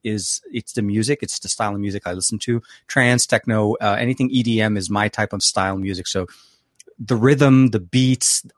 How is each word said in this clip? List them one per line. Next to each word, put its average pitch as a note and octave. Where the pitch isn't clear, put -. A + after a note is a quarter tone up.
is G#2+
it's A#2+
the A#2
music, G#2+
it's -
the -
style G#2
of G2+
music G2+
I F2+
listen F#2+
to. A#2
Trance, B2
techno, A2
uh, G#2
anything B2+
E B2+
D A2
M G#2+
is F#2+
my G#2
type G#2+
of G2
style G2
music. F#2+
So F#2
the A#2
rhythm, C3
the A2
beats, B2+